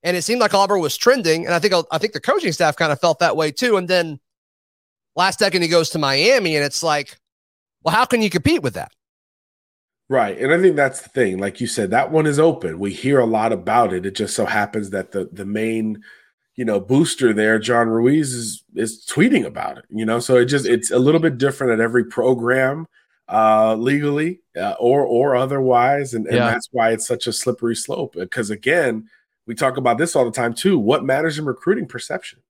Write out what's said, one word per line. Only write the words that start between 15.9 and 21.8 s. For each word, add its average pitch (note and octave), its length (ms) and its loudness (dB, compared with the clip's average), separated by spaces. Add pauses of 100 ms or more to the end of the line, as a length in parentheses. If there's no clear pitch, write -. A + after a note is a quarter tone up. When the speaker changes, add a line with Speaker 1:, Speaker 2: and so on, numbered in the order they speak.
Speaker 2:
you B2+ 100 -6
know, G#2 160 0
booster C3 500 2
there, G#2+ 280 2
John A#2 280 0
Ruiz, B2+ 460 2
is, A#2 300 -10 (120)
is - 300 -8
tweeting D3 400 2
about - 320 -10
it, - 120 -20
you A2 160 -6
know? A#2 140 0
So B2+ 160 2
it B2 100 6
just, C3+ 200 0
it's A2 260 0
a B2+ 80 2
little D3+ 220 4
bit D3+ 160 0
different C3+ 340 0
at A2 80 0
every A#2 240 2